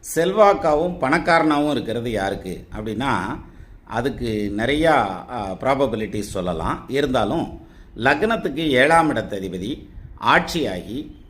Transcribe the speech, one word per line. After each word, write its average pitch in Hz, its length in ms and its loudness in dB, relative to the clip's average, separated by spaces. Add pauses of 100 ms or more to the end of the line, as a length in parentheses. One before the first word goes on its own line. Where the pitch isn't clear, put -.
(140)
செல்வாக்காவும் 175 840 4
பணக்காரனாவும் 151 680 2
இருக்கிறது 117 400 -4
யாருக்கு 95 560 -4 (100)
அப்படின்னா, 110 640 -4 (460)
அதுக்கு 110 720 -2
நிறையா, 143 300 2
ஆ, 104 760 0
ப்ராபபிலிட்டிஸ் 110 600 0
சொல்லலாம். 90 680 -4
இருந்தாலும், 131 720 -2 (360)
லக்னத்துக்கு 156 720 0
ஏழாம் 151 460 6
இடத்ததிபதி 98 720 -6 (260)
ஆட்சியாகி 127 1000 -2 (140)